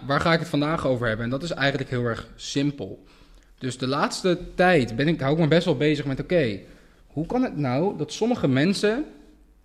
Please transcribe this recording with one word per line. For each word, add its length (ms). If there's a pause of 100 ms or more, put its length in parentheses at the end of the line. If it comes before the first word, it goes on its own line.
waar 140
ga 140
ik 60
het 100
vandaag 380
over 200
hebben? 180
En 60
dat 120
is 80
eigenlijk 380
heel 160
erg 300
simpel. 680 (540)
Dus 200
de 100
laatste 520 (160)
tijd 400
ben 120
ik, 120
hou 140
ik 60
me 80
best 180
wel 120
bezig 280
met: 140
oké, 400 (480)
hoe 180
kan 180
het 140
nou 400
dat 160
sommige 340
mensen 580 (600)